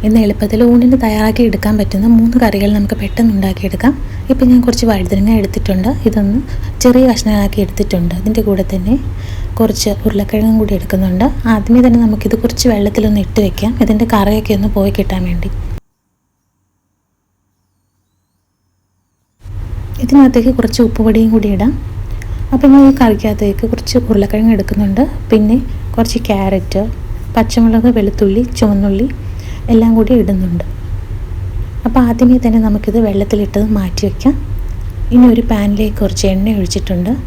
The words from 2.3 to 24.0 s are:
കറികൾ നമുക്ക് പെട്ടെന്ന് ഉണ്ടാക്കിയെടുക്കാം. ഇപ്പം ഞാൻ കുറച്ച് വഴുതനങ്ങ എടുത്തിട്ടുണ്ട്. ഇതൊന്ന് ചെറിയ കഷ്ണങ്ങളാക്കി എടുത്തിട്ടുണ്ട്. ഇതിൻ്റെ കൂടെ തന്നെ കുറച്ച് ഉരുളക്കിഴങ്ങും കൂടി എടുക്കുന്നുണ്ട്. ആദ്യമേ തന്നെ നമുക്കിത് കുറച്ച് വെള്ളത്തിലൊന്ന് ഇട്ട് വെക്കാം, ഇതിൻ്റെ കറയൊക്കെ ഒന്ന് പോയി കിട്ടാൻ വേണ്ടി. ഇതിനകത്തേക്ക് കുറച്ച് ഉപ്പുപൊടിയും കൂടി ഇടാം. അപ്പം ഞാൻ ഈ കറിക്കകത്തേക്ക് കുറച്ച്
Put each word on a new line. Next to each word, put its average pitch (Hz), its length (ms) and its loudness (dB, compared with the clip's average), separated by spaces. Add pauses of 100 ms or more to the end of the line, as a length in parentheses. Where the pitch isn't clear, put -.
കറികൾ 202 320 0
നമുക്ക് 208 260 0
പെട്ടെന്ന് 226 340 0
ഉണ്ടാക്കിയെടുക്കാം. 190 580 0 (380)
ഇപ്പം 262 200 2
ഞാൻ 247 140 6
കുറച്ച് 240 240 0
വഴുതനങ്ങ 196 500 0
എടുത്തിട്ടുണ്ട്. 190 500 -2 (200)
ഇതൊന്ന് 208 300 0 (440)
ചെറിയ 254 260 6
കഷ്ണങ്ങളാക്കി 214 560 0
എടുത്തിട്ടുണ്ട്. 175 540 -2
ഇതിൻ്റെ 220 280 -2
കൂടെ 196 160 0 (100)
തന്നെ 190 220 -2 (640)
കുറച്ച് 214 340 0 (140)
ഉരുളക്കിഴങ്ങും 214 560 0
കൂടി 208 160 -2
എടുക്കുന്നുണ്ട്. 190 480 0 (280)
ആദ്യമേ 233 340 2
തന്നെ 233 180 4
നമുക്കിത് 214 380 0
കുറച്ച് 240 300 0
വെള്ളത്തിലൊന്ന് 208 520 0
ഇട്ട് - 200 -2
വെക്കാം, 208 280 -2 (120)
ഇതിൻ്റെ 220 280 0
കറയൊക്കെ 214 460 0
ഒന്ന് 202 180 0
പോയി 196 220 0
കിട്ടാൻ 190 300 -2
വേണ്ടി. 175 220 -4 (4000)
ഇതിനകത്തേക്ക് 262 560 4
കുറച്ച് 233 260 -2
ഉപ്പുപൊടിയും 220 480 2
കൂടി 208 220 0
ഇടാം. 226 180 0 (800)
അപ്പം 269 220 2
ഞാൻ 277 180 8
ഈ - 100 2
കറിക്കകത്തേക്ക് 208 600 0 (100)
കുറച്ച് - 220 -4 (100)